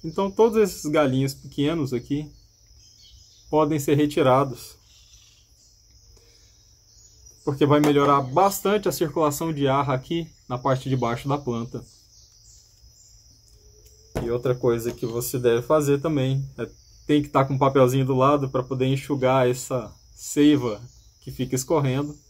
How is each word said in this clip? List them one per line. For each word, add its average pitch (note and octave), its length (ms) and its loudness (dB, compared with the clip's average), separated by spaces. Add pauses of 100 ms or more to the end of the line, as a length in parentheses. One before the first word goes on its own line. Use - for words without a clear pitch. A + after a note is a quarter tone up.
Então F#3+ 280 -4
todos A3 260 4
esses G3 300 0
galinhos C3+ 480 2
pequenos C#3+ 580 -4
aqui C#3+ 400 -6 (1160)
podem D3+ 280 2
ser C#3 180 0
retirados, C#3 760 0 (2750)
porque C#3+ 220 0
vai D3 140 4
melhorar C#3+ 420 4
bastante G3 680 0
a E3+ 40 -2
circulação D#3+ 600 -2
de C#3+ 160 0
ar C#3 220 0
aqui D#3+ 360 -4 (220)
na C3 80 -6
parte C3+ 320 -2
de C3 80 0
baixo A#2+ 320 -4
da C#3+ 80 0
planta. A#2 480 -8 (2500)
E A#2 60 -6
outra B2 240 -2
coisa A#2 360 0
que A#2+ 140 -8
você A#2+ 340 -6
deve A#2+ 220 2
fazer C#3+ 400 2
também C3+ 560 -2
é, A2+ 100 -6 (400)
tem D3 160 2
que D3 60 -8
tá C3+ 160 2
com C3 80 -4
um C3 60 -2
papelzinho C3+ 480 4
do C3+ 80 0
lado C3+ 340 2
pra C3 140 -4
poder C3 240 -4
enxugar C3 640 0
essa B2 460 -4 (200)
seiva B2 680 2 (400)
que C#3 100 -14
fica C3 240 -6
escorrendo. C#3+ 640 -2 (120)